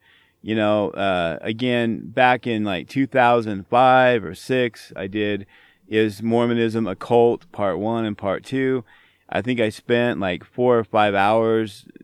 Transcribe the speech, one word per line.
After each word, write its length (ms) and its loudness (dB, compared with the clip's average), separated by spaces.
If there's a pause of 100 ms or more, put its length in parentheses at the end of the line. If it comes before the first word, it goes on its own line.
(420)
You 140 -4
know, 360 2
uh, 500 -2
again, 680 -2
back 360 2
in, 160 -2
like, 240 -4
two 200 -2
thousand 600 0
five 560 4
or 120 -12
six, 600 -4
I 120 -8
did 380 -4 (440)
Is 340 0
Mormonism 640 0
a 80 -6
Cult, 560 0
Part 260 -4
One 280 -4
and 120 -8
Part 280 -6
Two. 400 -4 (420)
I 140 -4
think 180 -2
I 80 2
spent, 540 -2
like, 240 -4
four 340 0
or 60 -2
five 280 2
hours 720 0 (180)